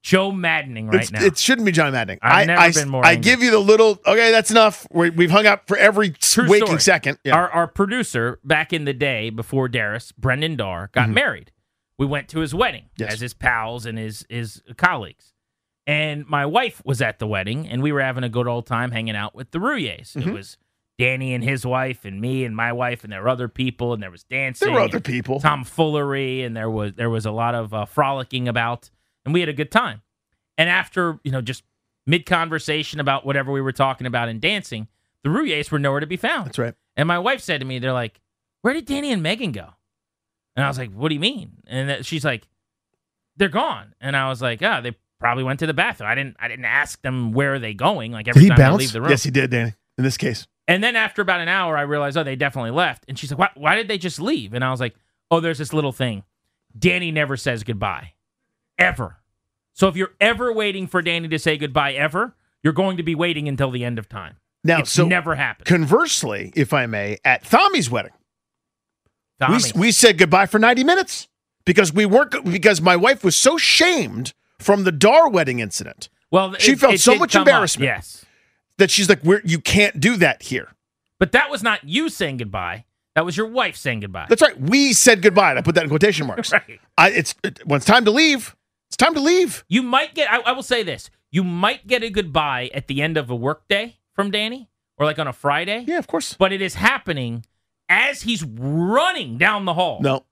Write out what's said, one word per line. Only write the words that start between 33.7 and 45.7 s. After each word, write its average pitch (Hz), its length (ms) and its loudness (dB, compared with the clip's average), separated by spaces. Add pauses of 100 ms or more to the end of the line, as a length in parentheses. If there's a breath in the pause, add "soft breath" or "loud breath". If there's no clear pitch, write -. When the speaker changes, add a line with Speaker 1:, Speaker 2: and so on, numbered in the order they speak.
Speaker 1:
talking 131 340 -2
about 120 220 -4
and 110 120 -8
dancing, 156 460 -6 (360)
the 139 60 0
Rouhiers 175 400 -2
were 151 100 -2
nowhere 139 200 0
to 151 80 -6
be 175 100 -8
found. 240 300 -4
Speaker 2:
That's - 100 -10
right. 117 160 -4 (220)
Speaker 1:
And 151 120 -2
my 175 120 0
wife 240 220 -2
said 151 180 -4
to 131 60 -8
me, 131 140 -8
they're 131 140 -4
like, 120 260 -6 (420)
"Where 240 120 0
did 302 120 -6
Danny 277 260 -4
and 196 100 -2
Megan 196 300 -4
go?" 90 220 -14 (840)
And 131 100 -2
I - 40 -2
was 131 100 -6
like, 117 140 -10
"What 131 160 -4
do 156 60 -2
you 143 40 -6
mean?" 214 380 -6 (100)
And 135 220 -6
that, 131 160 -6
she's 156 200 -6
like, 123 220 -4 (880)
"They're 185 140 -8
gone." 143 520 -8
And 139 140 -8
I 135 140 -4
was 123 120 -10
like, 120 220 -6
"Ah, 185 180 -4
they 120 140 -10 (240)
probably 120 240 -2
went 131 160 -6
to 165 80 -4
the 156 60 -4